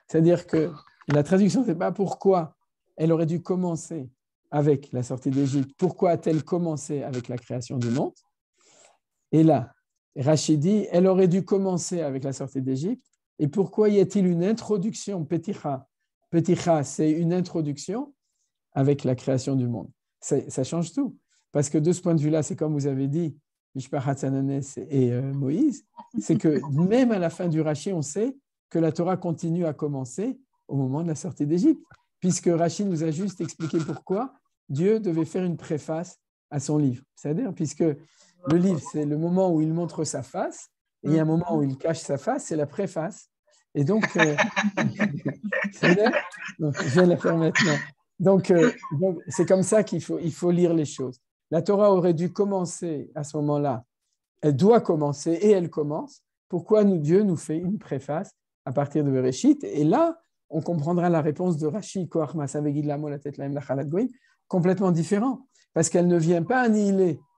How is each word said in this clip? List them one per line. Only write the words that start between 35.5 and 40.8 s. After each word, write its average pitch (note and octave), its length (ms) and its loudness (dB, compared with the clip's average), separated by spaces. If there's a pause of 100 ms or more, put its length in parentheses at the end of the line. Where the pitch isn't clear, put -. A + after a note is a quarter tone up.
préface E3 640 -8 (320)
à C#3+ 100 -4
son D3+ 160 -2
livre. C3+ 260 0 (120)
C'est-à-dire, E3+ 400 -4
puisque - 260 -4 (680)
le E3 60 4
livre, F3 240 2 (120)
c'est D3+ 120 -2
le D3 120 -2
moment F3 360 0
où D#3 80 2
il D#3 120 0
montre E3 320 -4
sa C#3+ 180 -6
face, - 460 -8 (340)